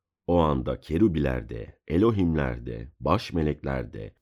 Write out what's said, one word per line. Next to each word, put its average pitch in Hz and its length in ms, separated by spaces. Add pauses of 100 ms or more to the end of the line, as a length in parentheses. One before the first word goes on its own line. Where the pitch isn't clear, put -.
(260)
O 87 120
anda 69 420
kerubilerde, 69 1000 (100)
Elohimlerde, 73 1120
baş 80 320
meleklerde, 67 880